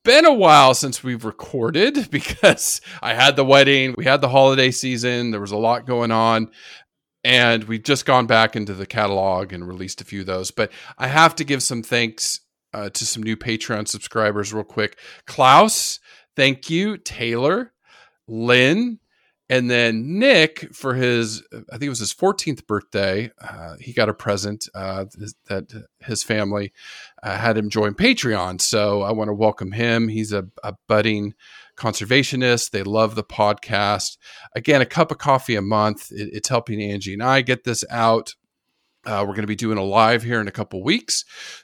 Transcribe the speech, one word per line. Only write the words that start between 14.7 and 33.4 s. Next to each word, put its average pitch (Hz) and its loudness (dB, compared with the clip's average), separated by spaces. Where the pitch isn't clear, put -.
Klaus, 151 4
thank 135 0
you. 190 -2
Taylor, 131 -4
Lynn, 127 0
and 127 0
then 120 0
Nick 170 2
for 127 -6
his, 117 -2
I 113 -20
think 123 -8
it 143 -4
was 123 -6
his 104 -6
fourteenth 190 -4
birthday. 101 -4
Uh, 82 -16
he 120 -16
got 110 2
a 104 -2
present, 104 -6
uh, 95 -8
th-, 101 -16
that 95 -10
his - -8
family, 104 -4
uh, 101 -6
had 110 0
him 107 -2
join 104 -2
Patreon. 104 -2
So 104 0
I 101 -4
wanna 107 -4
welcome 107 -2
him. 117 0
He's 107 -4
a, 95 -4
a 104 -10
budding 107 0
conservationist. 123 0
They 101 -4
love 107 0
the 107 -6
podcast. 104 -2